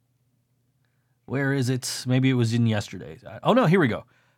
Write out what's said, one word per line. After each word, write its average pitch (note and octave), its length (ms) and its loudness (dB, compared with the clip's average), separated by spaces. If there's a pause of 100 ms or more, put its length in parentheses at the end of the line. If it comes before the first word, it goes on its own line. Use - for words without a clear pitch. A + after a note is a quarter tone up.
(1300)
Where C3+ 280 -2
is C3 160 0
it? - 360 -6
Maybe C3 240 2
it C3 40 2
was A#2 200 2
in A#2 140 2
yesterday's. G2 560 -6
Uh, - 200 -16
oh E3+ 100 2
no, B3 120 4
here F#3 140 4
we D3+ 80 4
go. F#2 180 -4 (320)